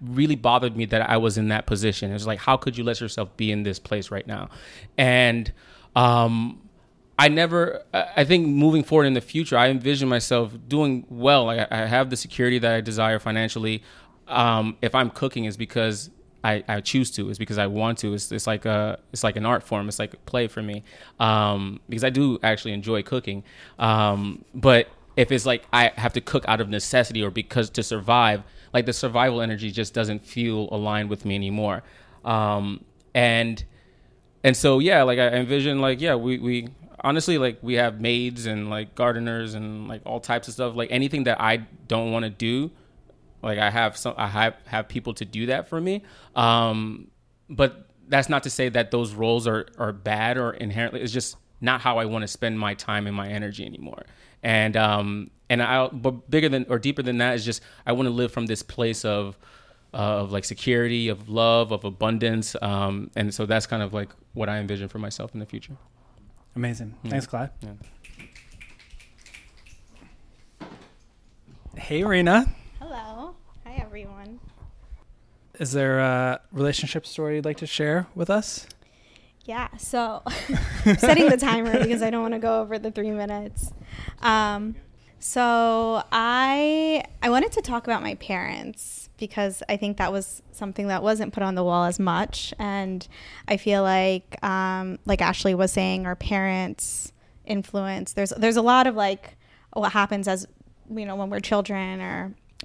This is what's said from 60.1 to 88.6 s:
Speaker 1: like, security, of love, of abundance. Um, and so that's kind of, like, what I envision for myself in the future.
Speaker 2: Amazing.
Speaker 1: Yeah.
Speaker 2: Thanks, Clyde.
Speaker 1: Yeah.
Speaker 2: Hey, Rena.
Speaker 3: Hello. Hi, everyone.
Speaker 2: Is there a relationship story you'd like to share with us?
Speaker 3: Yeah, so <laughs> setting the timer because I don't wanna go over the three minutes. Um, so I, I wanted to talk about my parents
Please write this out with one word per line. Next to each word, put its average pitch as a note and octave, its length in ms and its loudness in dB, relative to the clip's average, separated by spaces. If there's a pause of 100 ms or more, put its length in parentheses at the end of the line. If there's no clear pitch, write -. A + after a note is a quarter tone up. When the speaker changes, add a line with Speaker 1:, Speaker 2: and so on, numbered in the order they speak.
Speaker 1:
like, G2 120 -2
security, A#2 640 0
of G#2+ 220 -6
love, A#2 420 4
of G#2 120 -4
abundance. A2 760 -2
Um, G2+ 560 -2
and G#2 160 -2
so G#2+ 140 -4
that's A2 200 0
kind A2+ 160 -4
of, G2+ 120 -6
like, G2+ 160 -6 (240)
what G#2 160 -4
I G#2+ 80 -4
envision G2 300 -6
for G#2+ 100 -12
myself G#2+ 340 -10
in A2+ 80 -10
the G#2+ 60 -10
future. A2 320 -16 (800)
Speaker 2:
Amazing. A2+ 380 -6 (100)
Speaker 1:
Yeah. A2+ 60 -6
Speaker 2:
Thanks, C3 160 -4
Clyde. B2+ 240 -6 (100)
Speaker 1:
Yeah. G#2+ 100 -14 (4000)
Speaker 2:
Hey, D#3 280 -2
Rena. G3 420 6 (340)
Speaker 3:
Hello. B3+ 540 -12 (300)
Hi, A#3+ 140 -18
everyone. G#3 640 -12 (1200)
Speaker 2:
Is C3+ 140 -6
there C3+ 280 2
a B2+ 400 0 (120)
relationship C#3+ 540 -2
story D3+ 300 -4
you'd D3 80 -4
like D3+ 140 -4
to D#3+ 80 -10
share D#3 480 0
with E3+ 160 -4
us? - 360 -2 (800)
Speaker 3:
Yeah, A#3+ 320 -8
so A3+ 480 -4
<laughs> - 760 0
setting A#3+ 300 8
the C4 80 8
timer A#3 460 2
because A#3 200 2
I A3+ 80 0
don't A#3 120 -2
wanna A3+ 160 -2
go A3+ 220 0
over A3 180 -6
the A3 120 -6
three G#3+ 200 -4
minutes. G#3 640 -6 (480)
Um, G#3+ 560 0 (420)
so A3+ 920 2
I, C#4 920 2 (180)
I A#3+ 80 2
wanted C#4+ 220 2
to - 100 -2
talk A#3 240 -6
about A#3 160 -2
my G#3+ 140 -6
parents - 1040 -8